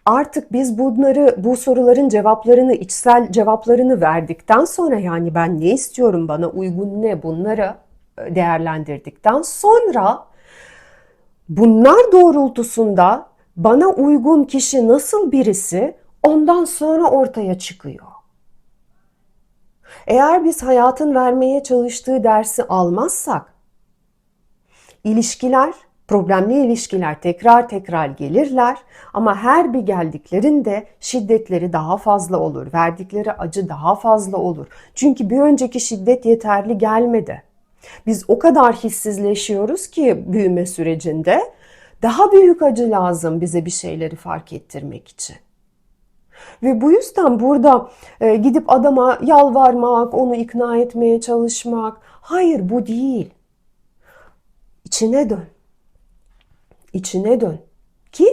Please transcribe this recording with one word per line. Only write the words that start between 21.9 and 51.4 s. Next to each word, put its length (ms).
dersi 400
almazsak, 920
ilişkiler, 680
problemli 580
ilişkiler 540
tekrar 480
tekrar 380
gelirler 680
ama 220
her 360
bir 80
geldiklerinde 1040
şiddetleri 720
daha 240
fazla 440
olur, 340
verdikleri 580
acı 360
daha 260
fazla 440
olur. 280
Çünkü 360
bir 100
önceki 400
şiddet 460
yeterli 520
gelmedi. 640
Biz 220
o 100
kadar 360
hissizleşiyoruz 1120
ki 400
büyüme 400
sürecinde 760
daha 300
büyük 300
acı 280
lazım 500
bize 240
bir 60
şeyleri 460
fark 360
ettirmek 560
için. 280
Ve 180
bu 120
yüzden 480
burada, 500
e, 160
gidip 360
adama 500
yalvarmak, 920
onu 200
ikna 420
etmeye 440
çalışmak, 840